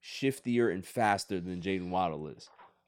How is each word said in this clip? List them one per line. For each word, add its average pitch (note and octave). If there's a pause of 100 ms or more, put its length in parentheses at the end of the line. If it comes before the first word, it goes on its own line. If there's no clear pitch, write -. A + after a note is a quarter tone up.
shiftier A#2+
and F2+
faster G2+
than F2+
Jaylen F#2
Waddle E2
is. - (380)